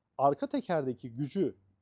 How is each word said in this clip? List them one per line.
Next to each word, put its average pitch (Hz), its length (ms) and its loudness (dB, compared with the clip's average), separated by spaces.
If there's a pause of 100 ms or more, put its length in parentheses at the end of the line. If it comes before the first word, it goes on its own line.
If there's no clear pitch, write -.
(180)
Arka 143 280 4
tekerdeki 147 640 -2
gücü 135 460 -2 (240)